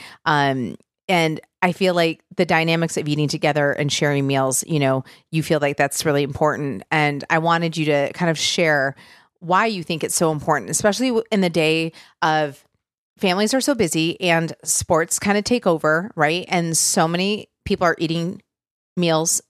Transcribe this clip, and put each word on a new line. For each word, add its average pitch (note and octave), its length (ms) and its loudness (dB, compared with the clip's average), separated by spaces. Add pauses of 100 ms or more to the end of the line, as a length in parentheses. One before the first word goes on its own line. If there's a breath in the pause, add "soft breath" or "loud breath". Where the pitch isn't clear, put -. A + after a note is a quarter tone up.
(260 loud breath)
Um, C#3 500 0 (320)
and E3 320 0 (220)
I F3+ 100 0
feel F#3 220 0
like E3 320 0 (100)
the F3+ 100 2
dynamics E3 520 0
of D3+ 100 -4
eating D3 220 0
together D3 420 0
and D3 180 -2
sharing C#3+ 380 0
meals, C3+ 400 0
you D#3 140 -2
know, C3 240 0 (260 loud breath)
you D#3+ 100 0
feel D3+ 200 0
like C#3+ 160 -2
that's C#3+ 280 -2
really C#3+ 180 2
important. C#3 680 -2
And D3 380 2
I E3 80 2
wanted E3 400 0
you D#3 80 0
to C#3+ 280 2
kind F3 160 0
of D#3 80 0
share D3 580 0 (440 loud breath)
why F#3 280 0
you G3+ 140 -4
think D#3 220 -4
it's - 120 -4
so D#3+ 180 2
important, D3 380 -2
especially G#3 360 0
w-, A3+ 240 0
in G#3 80 0
the F3+ 100 2
day D#3+ 440 0 (280 loud breath)
of D#3 440 0 (520)
families G#3 360 0
are C4 80 2
so C#4+ 140 0
busy E3 440 -2
and E3 340 0 (120)
sports - 540 0
kinda G3+ 220 0
take A#3+ 240 0
over, D#3+ 500 0
right? E3 340 0
And E3+ 280 0
so - 300 2
many F#3 400 -2 (180)
people F#3 200 0
are E3 120 4
eating E3 440 -4 (560)
meals E3 520 2